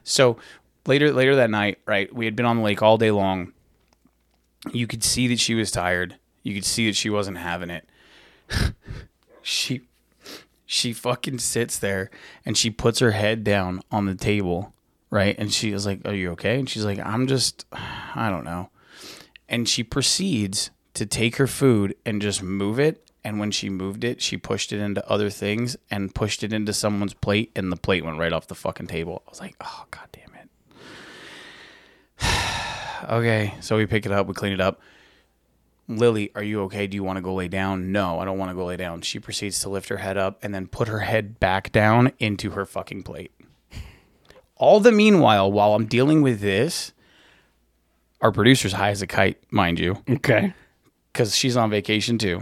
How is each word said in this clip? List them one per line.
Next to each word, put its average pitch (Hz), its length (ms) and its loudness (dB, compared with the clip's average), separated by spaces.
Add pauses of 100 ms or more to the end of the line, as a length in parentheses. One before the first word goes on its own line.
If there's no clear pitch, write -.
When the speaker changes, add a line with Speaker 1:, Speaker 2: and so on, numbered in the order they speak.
Speaker 1:
So 123 320 4 (500)
later, 143 240 4
later 131 240 4
that 123 140 6
night, 104 360 0
right, 101 300 0
we 117 100 -4
had 107 120 -2
been 120 80 0
on 117 120 2
the 113 60 2
lake 104 180 0
all 110 160 6
day 110 140 4
long. 95 400 0 (1200)
You 120 160 -2
could 117 160 -6
see 123 240 0
that 120 120 0
she - 140 0
was 110 160 0
tired. 90 460 -2 (280)
You 113 100 -6
could 98 100 -6
see - 220 0
that 104 100 2
she - 140 -2
wasn't 101 300 -2
having 87 320 -6
it. 85 180 -14 (600)
<laughs> - 260 -2 (680)
She, - 400 -4 (840)
she - 280 -2
fucking 123 460 -4
sits - 400 -2
there 98 300 -2 (360)
and 110 120 -2
she 117 120 2
puts 113 300 0
her 120 120 6
head 107 320 0
down 95 380 0 (100)
on 104 140 0
the 95 100 0
table, 98 580 -2 (360)
right? 101 280 2
And 104 160 -4
she 110 180 -2
was 101 140 -4
like, 98 200 -4
"Are 104 100 -4
you 90 160 -4
okay?" 107 280 -2
And 131 100 -4
she's 110 160 -4
like, 101 140 -2
"I'm 123 280 -2
just, 131 420 -2
<sighs> - 20 -18
I - 600 -6
don't 82 120 -4
know." 87 260 -8 (800)
And 117 200 -2
she - 140 -2
proceeds 127 840 -2 (260)
to 110 100 -2
take 113 320 0
her 139 100 4
food 107 480 2 (100)
and 104 160 -2
just 98 200 -2
move 98 380 -2
it 151 240 0 (220)
and 107 140 -6
when 104 120 -2
she 101 180 -4
moved 98 360 -6
it, - 160 -4
she - 160 -4
pushed - 340 -6
it 104 80 -4
into 101 300 -4
other 104 220 0
things 107 440 -4 (160)
and 98 240 -4
pushed - 280 -2
it 107 100 -4
into 107 180 -2
someone's 101 440 -2
plate, 104 400 0
and 95 160 -2
the 90 40 -2
plate 87 300 0
went 80 140 -6
right 85 120 0
off 82 160 -2
the 90 80 -14
fucking - 320 -6
table. 87 400 -6
I - 40 -20
was - 100 -20
like, - 180 -16
"Oh, - 320 -14
God - 220 -18
damn - 220 -20
it." - 140 -20 (1700)
<sighs> - 120 0 (800)
Okay, 110 520 2
so - 160 0
we 107 80 4
pick 104 220 -2
it 98 40 -2
up, 101 140 2
we 95 80 -6
clean 101 200 -2
it 92 80 0
up. 92 180 2 (1080)
"Lily, 110 460 2
are 104 80 -6
you 104 220 -2
okay? 101 240 -4
Do 98 80 -6
you 98 80 -4
wanna 95 180 -4
go 92 140 -4
lay 92 120 -2
down?" 95 440 -2
"No, 92 280 0
I 90 60 -4
don't 95 140 -4
wanna 92 160 -6
go 90 100 -4
lay 87 120 -6
down." 85 240 -8
She - 180 -6
proceeds 101 400 -6
to - 100 -6
lift 98 200 -6
her 101 80 -4
head 98 200 -4
up 95 260 -4
and 101 120 -6
then 95 100 -6
put 117 220 -4
her 107 120 -4
head 107 400 -2
back 95 320 0
down 113 480 6
into 104 320 -2
her 95 140 -4
fucking 95 380 -10
plate. - 280 -14 (1200)
All 175 240 8
the 226 120 8
meanwhile, 143 600 6
while 104 240 6
I'm 110 100 2
dealing 135 380 4
with 123 160 2
this, 101 540 0 (1300)
our 113 100 6
producer's 107 420 6
high 101 160 0
as 101 140 -2
a 95 40 -6
kite, - 300 2 (140)
mind 85 280 2
you. 87 300 -2
Speaker 2:
Okay. 120 440 2 (600)
Speaker 1:
'Cause 110 220 0
she's 127 200 0
on 113 140 4
vacation 104 480 0
too. 98 240 0